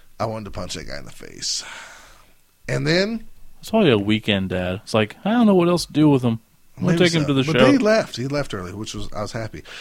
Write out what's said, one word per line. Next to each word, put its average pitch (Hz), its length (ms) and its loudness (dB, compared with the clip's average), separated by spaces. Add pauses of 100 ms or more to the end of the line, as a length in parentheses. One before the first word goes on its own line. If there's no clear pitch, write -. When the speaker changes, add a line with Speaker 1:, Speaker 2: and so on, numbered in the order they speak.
(200)
Speaker 1:
I 107 60 -2
wanted 110 180 -8
to 95 60 -12
punch - 240 -8
that 78 120 -10
guy 71 120 -10
in 64 80 -14
the - 40 -16
face. - 540 -10 (1040)
And 135 180 -2
then 196 400 0 (340)
Speaker 2:
It's - 100 -16
probably 214 200 6
a 113 80 6
weekend 101 520 0
dad. 92 340 -2
It's - 80 -8
like, 110 320 0
"I 196 80 0
don't 240 140 4
know 202 80 6
what 175 140 4
else 175 180 0
to - 80 -18
do 151 160 6
with 135 120 4
him. 113 180 0 (360)
I'm 120 80 -8
gonna 165 140 4
Speaker 1:
Maybe 180 80 6
Speaker 2:
take 170 80 2
him 160 80 2
Speaker 1:
so. 143 60 -2
Speaker 2:
to 143 40 0
the 135 120 2
Speaker 1:
But 156 140 -2
Speaker 2:
show." 127 60 8
Speaker 1:
then 135 80 8
he 185 60 4
left. 214 380 0
He 120 100 -6
left 143 260 -4
early, 92 220 -8
which 104 200 -10
was, 104 200 -6
I 107 80 -6
was 98 100 -8
happy. 113 300 -10 (180)